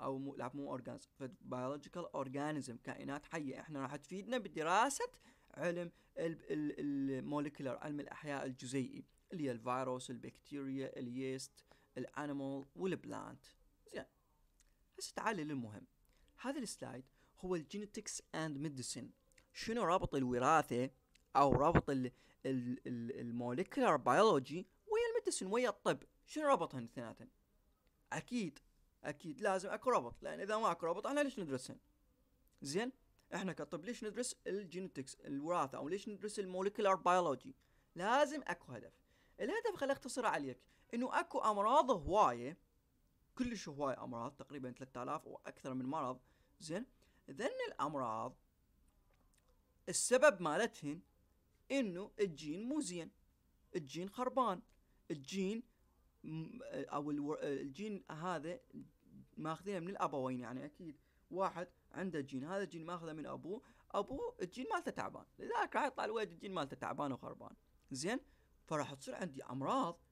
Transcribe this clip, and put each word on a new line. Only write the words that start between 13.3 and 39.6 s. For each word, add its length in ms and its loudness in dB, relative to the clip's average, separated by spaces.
زين. 120 -8
هسه 160 -8
تعال 200 0
للمهم. 520 -4
هذا 220 -4
السلايد 460 -8
هو 160 0
الجينيتكس 680 -6
اند 220 -2
ميديسين. 540 -6
شنو 300 0
رابط 320 4
الوراثة 760 6
او 160 10
رابط 380 6
ال-، 220 2
ال-، 420 0
ال-، 320 -4
الموليكولر 760 2
بيولوجي 720 6
ويا 240 4
الميديسين 360 0
ويا 220 4
الطب؟ 340 0
شنو 220 0
ربطهن 360 4
اثنيناتن؟ 460 -10
اكيد، 460 -4
اكيد 380 -6
لازم 280 2
اكو 200 -2
ربط، 340 0
لان 160 -6
اذا 180 -2
ما 140 4
اكو 140 -2
ربط 220 0
احنا 120 2
ليش 200 0
ندرسهن؟ 400 -4
زين؟ 300 -2
احنا 180 -2
كطب 320 -6
ليش 180 -6
ندرس 320 -4
الجينيتكس، 680 -6
الوراثة، 600 0
او 120 -4
ليش 200 -4
ندرس 300 -6
الموليكولر 560 4
بيولوجي؟ 600 4
لازم 520 4
اكو 240 -4
هدف. 220 -10
الهدف 360 0